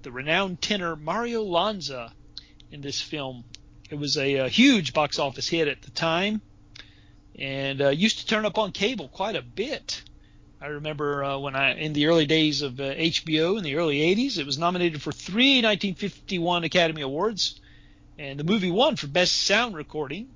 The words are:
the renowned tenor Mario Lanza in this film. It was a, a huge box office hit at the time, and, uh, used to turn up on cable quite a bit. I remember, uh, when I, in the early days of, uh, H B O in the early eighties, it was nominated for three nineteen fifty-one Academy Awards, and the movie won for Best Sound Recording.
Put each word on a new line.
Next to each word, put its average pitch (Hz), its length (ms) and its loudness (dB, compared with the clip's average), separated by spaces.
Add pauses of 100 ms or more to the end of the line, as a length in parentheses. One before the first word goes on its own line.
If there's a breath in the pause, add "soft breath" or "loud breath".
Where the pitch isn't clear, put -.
the 139 80 -12
renowned 165 520 0
tenor 175 340 -2
Mario 220 460 -2
Lanza 170 680 -2 (600 loud breath)
in 147 100 -16
this 139 220 -6
film. 131 420 -8 (460)
It 151 60 -10
was 147 200 -2
a, 139 200 2
a 131 120 2
huge 214 460 4
box 151 240 2
office 135 280 -4
hit 160 220 0
at 131 140 -6
the - 80 -18
time, 185 500 0 (1000 loud breath)
and, 139 440 -4
uh, 139 80 6
used 180 300 2
to - 60 -10
turn 214 200 0
up - 100 -2
on 214 160 0
cable 202 360 -2
quite 196 280 -4
a 127 60 -4
bit. 196 600 -8 (600 soft breath)
I 143 40 -12
remember, 147 580 -4
uh, 139 140 -2
when 135 180 -4
I, 135 180 2
in 156 180 -4
the 147 140 4
early 160 200 6
days 151 360 4
of, 131 180 -6
uh, 135 140 -4
H 160 300 0
B 156 160 2
O 180 160 2
in 196 80 -4
the 139 120 -4
early 151 260 2
eighties, 202 360 2
it 139 80 -4
was 139 120 -4
nominated 170 420 0
for 147 120 -6
three 247 500 2
nineteen 208 320 0
fifty-one 175 680 -2
Academy 160 380 2
Awards, 175 580 -2 (580 soft breath)
and 139 200 -10
the 151 60 -6
movie 185 260 2
won 240 260 4
for 151 100 -8
Best 175 360 2
Sound 220 320 2
Recording. 151 600 -8